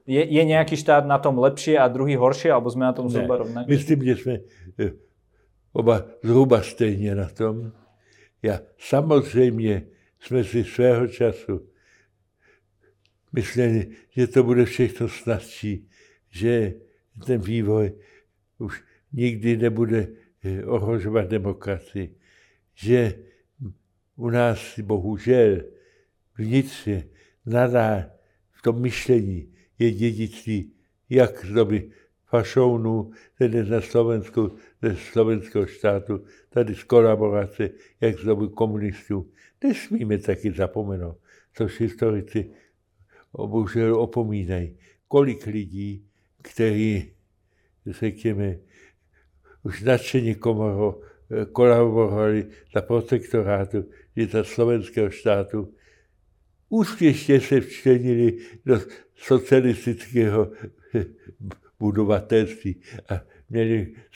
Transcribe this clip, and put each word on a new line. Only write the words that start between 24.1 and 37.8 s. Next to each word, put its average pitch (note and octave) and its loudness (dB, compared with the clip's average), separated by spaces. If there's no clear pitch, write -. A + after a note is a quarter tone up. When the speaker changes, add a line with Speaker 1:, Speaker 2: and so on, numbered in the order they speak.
Speaker 2:
u A#2+ -6
nás A#2+ 0
bohužel G#2 2
vnitřně A2 -2
nadál A2+ 2
v - -20
tom A#2 0
myšlení A2 -2
je A#2 2
dědictví G#2+ -4
jak B2 2
z F#2 -12
doby G#2 0
fašounů, A2+ 0
tedy A#2 0
na A2 -2
Slovensku, A2+ 0
ze A2 0
slovenského A2 0
štátu, G2+ -4
tady A2 -2
z - -14
kolaborace, G#2+ 2